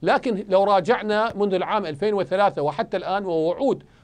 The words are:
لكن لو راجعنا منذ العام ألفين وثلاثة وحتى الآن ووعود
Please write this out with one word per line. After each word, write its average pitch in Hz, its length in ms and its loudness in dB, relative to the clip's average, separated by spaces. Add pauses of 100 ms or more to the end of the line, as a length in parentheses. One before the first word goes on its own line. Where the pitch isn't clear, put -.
لكن 226 460 0
لو 190 160 4
راجعنا 208 720 2
منذ 202 180 0
العام 180 320 -2
ألفين 160 280 -4
وثلاثة 185 480 0
وحتى 151 340 -4
الآن 185 300 -4
ووعود 175 560 0 (220)